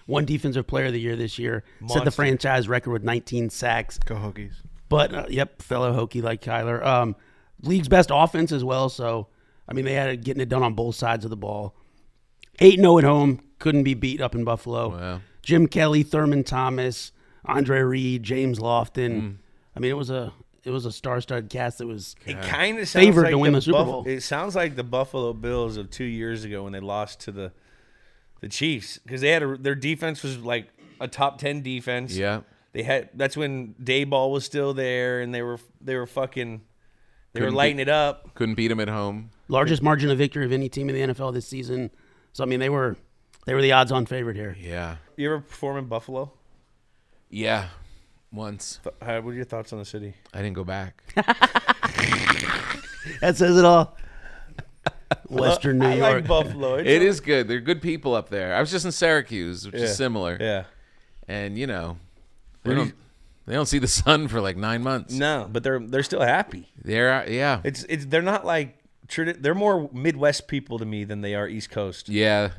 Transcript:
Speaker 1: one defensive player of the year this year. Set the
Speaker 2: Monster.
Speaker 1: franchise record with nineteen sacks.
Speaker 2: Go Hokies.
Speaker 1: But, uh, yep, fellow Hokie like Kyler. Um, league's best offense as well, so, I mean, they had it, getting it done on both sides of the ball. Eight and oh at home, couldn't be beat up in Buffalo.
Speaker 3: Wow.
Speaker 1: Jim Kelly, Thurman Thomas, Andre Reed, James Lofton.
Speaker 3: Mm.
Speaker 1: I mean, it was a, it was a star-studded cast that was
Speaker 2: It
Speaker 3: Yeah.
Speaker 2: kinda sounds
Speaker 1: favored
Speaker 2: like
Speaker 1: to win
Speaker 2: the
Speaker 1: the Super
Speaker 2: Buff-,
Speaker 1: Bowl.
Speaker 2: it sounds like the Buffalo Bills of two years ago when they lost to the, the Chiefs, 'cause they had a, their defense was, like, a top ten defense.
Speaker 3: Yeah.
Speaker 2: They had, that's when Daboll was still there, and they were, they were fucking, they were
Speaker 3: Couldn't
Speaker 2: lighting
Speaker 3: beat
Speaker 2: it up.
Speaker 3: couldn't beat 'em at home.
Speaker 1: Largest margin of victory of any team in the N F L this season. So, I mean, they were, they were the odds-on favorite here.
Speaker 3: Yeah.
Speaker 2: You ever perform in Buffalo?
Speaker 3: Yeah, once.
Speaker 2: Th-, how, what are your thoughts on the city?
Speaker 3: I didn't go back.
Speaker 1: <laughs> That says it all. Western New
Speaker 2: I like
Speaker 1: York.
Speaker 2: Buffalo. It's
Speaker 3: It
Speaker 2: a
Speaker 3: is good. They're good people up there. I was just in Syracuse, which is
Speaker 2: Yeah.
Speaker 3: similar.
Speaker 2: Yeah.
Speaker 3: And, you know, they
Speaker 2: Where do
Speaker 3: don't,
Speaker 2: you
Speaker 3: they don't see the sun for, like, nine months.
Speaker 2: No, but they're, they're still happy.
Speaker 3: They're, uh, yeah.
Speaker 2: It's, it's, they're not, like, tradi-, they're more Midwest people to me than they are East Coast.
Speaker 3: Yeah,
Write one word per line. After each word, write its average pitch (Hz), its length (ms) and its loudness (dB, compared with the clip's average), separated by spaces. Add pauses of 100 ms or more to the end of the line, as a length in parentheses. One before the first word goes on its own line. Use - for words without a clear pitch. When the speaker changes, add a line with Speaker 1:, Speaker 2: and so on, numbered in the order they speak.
Speaker 1:
one 147 180 0
defensive 139 420 -2
player 135 200 -2
of 123 80 -2
the 120 80 -4
year 117 160 -4
this 117 200 -6
year. 117 280 -4 (160)
Set 113 80 -12
the 120 60 -4
Speaker 2:
Monster. 139 160 4
Speaker 1:
franchise 131 580 2
record 123 240 -2
with 110 100 -4
nineteen 117 460 -2
sacks. 117 500 -2
Speaker 2:
Go - 160 2
Hokies. 104 380 -8 (340)
Speaker 1:
But, 147 260 2
uh, - 160 -6
yep, 135 320 -2
fellow 123 320 0
Hokie 117 300 -2
like 113 180 -4
Kyler. 117 440 -2
Um, 120 300 2 (460)
league's 165 280 0
best 185 240 8
offense 160 400 4
as 139 100 -2
well, 131 260 0
so, 117 380 -4 (400)
I - 60 -10
mean, 131 120 -2
they 131 80 -2
had 135 160 0
it, 127 140 -6
getting 135 180 -4
it 123 80 -2
done 127 140 2
on 117 100 0
both 117 220 -2
sides 117 280 -2
of 110 60 -6
the 110 80 -8
ball. 104 380 -8 (840)
Eight 190 180 12
and 190 80 8
oh 170 120 10
at 156 80 8
home, 143 340 6 (200)
couldn't 147 240 2
be 135 100 2
beat 131 260 -2
up 123 160 -2
in 117 80 -2
Buffalo. 117 460 -2
Speaker 3:
Wow. 90 320 -6 (200)
Speaker 1:
Jim 165 260 6
Kelly, 151 360 4
Thurman 147 400 2
Thomas, 127 680 -4 (320)
Andre 135 340 2
Reed, 127 440 0
James 131 360 0
Lofton. 117 640 0
Speaker 3:
Mm. 101 140 -8 (400)
Speaker 1:
I - 40 -12
mean, 127 120 0
it 135 60 -2
was 139 120 -6
a, 123 240 -6 (300)
it 127 80 -10
was 127 140 -4
a 113 60 -6
star-studded 123 580 -6
cast 123 300 -6
that 117 80 -8
was 107 280 -12 (100)
Speaker 2:
It - 100 -10
Speaker 3:
Yeah. 95 60 -10 (100)
Speaker 2:
kinda 202 340 -2
sounds 185 200 8
Speaker 1:
favored 170 180 8
Speaker 2:
like 160 80 4
Speaker 1:
to 143 60 2
win 147 160 6
Speaker 2:
the 143 60 4
Speaker 1:
the - 40 0
Super 156 160 4
Speaker 2:
Buff-, 160 80 2
Speaker 1:
Bowl. 127 200 -6
Speaker 2:
it 131 140 -4
sounds 175 340 -6
like 170 200 -2
the 127 80 -6
Buffalo 127 500 -2
Bills 117 440 -4
of 98 120 -10
two - 140 -8
years 113 400 -6
ago 104 200 -8
when 98 100 -10
they 98 60 -10
lost 101 420 -6
to - 100 -12
the, 98 200 -10 (920)
the - 80 -12
Chiefs, 139 580 -4
'cause 127 140 -8
they 143 80 4
had 160 140 4
a, 135 140 -4
their 139 180 -2
defense 151 480 -4
was, 135 160 -6
like, 117 280 -4 (320)
a 127 80 -8
top 139 320 -2
ten 143 220 -4
defense. 123 540 -6
Speaker 3:
Yeah. 101 260 -2 (320)
Speaker 2:
They 113 100 -6
had, 131 300 -2
that's 135 220 -2
when 135 460 -6
Daboll 135 500 0
was 139 140 -4
still 139 280 -4
there, 123 480 -2
and 120 120 -8
they 120 80 -6
were, 120 180 -8 (220)
they 131 140 -6
were 123 120 -4
fucking, 123 540 -6 (720)
they 117 60 -8
were 127 80 0
Speaker 3:
Couldn't 131 80 -2
Speaker 2:
lighting 143 220 2
Speaker 3:
beat 135 60 -4
Speaker 2:
it 135 60 0
up. 147 460 0
Speaker 3:
couldn't 110 200 -2
beat 113 160 0
'em 113 80 -2
at 107 100 -2
home. 107 400 -6 (180)
Speaker 1:
Largest 147 340 0
margin 147 280 4
of 139 80 2
victory 143 280 0
of 123 60 -2
any 135 180 -2
team 139 200 -6
in 135 60 -6
the 135 60 -2
N 131 80 0
F 123 100 -6
L 135 120 -6
this 123 160 -8
season. 127 440 -8 (420)
So, 135 100 -6
I 131 40 -2
mean, 127 120 0
they 131 100 0
were, 131 260 0 (500)
they 131 80 -2
were 135 80 2
the 135 120 6
odds-on 131 320 4
favorite 120 320 -6
here. 104 220 -10
Speaker 3:
Yeah. 87 380 -8 (200)
Speaker 2:
You 143 160 -4
ever 151 80 -4
perform 139 360 -8
in 135 80 -8
Buffalo? 127 460 -8 (1000)
Speaker 3:
Yeah, 107 380 -2 (640)
once. 104 520 -12
Speaker 2:
Th-, - 180 -10
how, 113 200 -6
what 117 100 -10
are - 40 -10
your 127 100 -8
thoughts 113 280 -10
on 110 60 -10
the 101 60 -12
city? 101 280 -12 (200)
Speaker 3:
I - 80 -12
didn't 101 140 -4
go 95 80 -8
back. 92 400 -10 (120)
Speaker 1:
<laughs> - 0 - (2000)
That 170 160 4
says 175 200 6
it 180 80 10
all. 170 320 8 (1300)
Western 131 520 2
New 131 80 6
Speaker 2:
I 131 80 4
like - 180 4
Speaker 1:
York. 131 140 0
Speaker 2:
Buffalo. 143 480 0
It's 147 140 -2
Speaker 3:
It 160 120 8
Speaker 2:
a 185 40 8
Speaker 3:
is 196 140 4
good. 135 280 2
They're 120 120 -2
good 147 220 -2
people 156 320 -2
up 110 160 -2
there. 95 260 -4
I 104 40 4
was 147 120 2
just 175 140 -2
in 180 60 -2
Syracuse, 113 760 0
which 101 100 -14
is 120 60 -2
Speaker 2:
Yeah. 117 140 0
Speaker 3:
similar. 104 440 -2
Speaker 2:
Yeah. 104 240 -2 (640)
Speaker 3:
And, 101 300 -8
you 135 100 -4
know, 85 300 -6 (680)
they 110 60 -2
Speaker 2:
Where 131 60 2
do 139 60 2
Speaker 3:
don't, 113 80 0
Speaker 2:
you - 40 -10 (540)
Speaker 3:
they 107 60 -6
don't 143 120 0
see 143 140 0
the 123 80 2
sun 151 400 2
for, 113 120 -2
like, 95 180 -2
nine 113 260 -4
months. 131 300 -6
Speaker 2:
No, 135 380 -2
but 117 120 -4
they're, 131 160 -2
they're 120 240 -2
still - 180 -4
happy. 123 480 0 (120)
Speaker 3:
They're, 123 420 2
uh, - 40 -8
yeah. 127 360 -2
Speaker 2:
It's, 135 220 -6
it's, 151 200 -6
they're 156 160 2
not, 196 240 -2
like, 160 320 -2 (300)
tradi-, 165 340 -6
they're 143 140 2
more 190 380 2
Midwest 143 540 0
people 135 320 -6
to 110 60 -6
me 107 180 -6
than 104 180 -8
they 101 140 -6
are 101 120 -4
East 107 240 -10
Coast. 98 360 -6
Speaker 3:
Yeah, 104 520 2